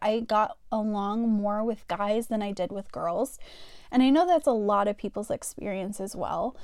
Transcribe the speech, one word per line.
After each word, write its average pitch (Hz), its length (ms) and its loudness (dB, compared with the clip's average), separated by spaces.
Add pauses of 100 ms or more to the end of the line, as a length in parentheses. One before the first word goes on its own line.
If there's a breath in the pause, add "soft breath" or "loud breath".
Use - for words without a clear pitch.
I 220 180 2
got 214 380 0 (120)
along 214 600 0
more 208 340 0
with 220 240 -4
guys 208 380 0
than 214 160 -2
I 202 100 -4
did 180 180 -2
with 202 220 -10
girls. 175 460 -2 (520 loud breath)
And 254 120 6
I 262 80 8
know 320 160 6
that's 339 200 4
a 277 60 4
lot 202 340 4
of 208 120 -2
people's 208 320 -6
experience 190 680 -6
as 196 160 -8
well. 175 500 -4